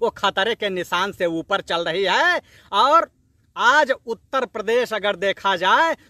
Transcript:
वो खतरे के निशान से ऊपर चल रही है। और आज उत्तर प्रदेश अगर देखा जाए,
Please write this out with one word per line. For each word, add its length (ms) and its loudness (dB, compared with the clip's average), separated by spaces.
वो 80 0
खतरे 440 -2
के 140 -4
निशान 440 -4
से 140 -2
ऊपर 340 -2
चल 240 -4
रही 200 -4
है। 380 2
और 380 4
आज 360 4
उत्तर 380 -4
प्रदेश 480 -2
अगर 240 -2
देखा 400 -2
जाए, 400 2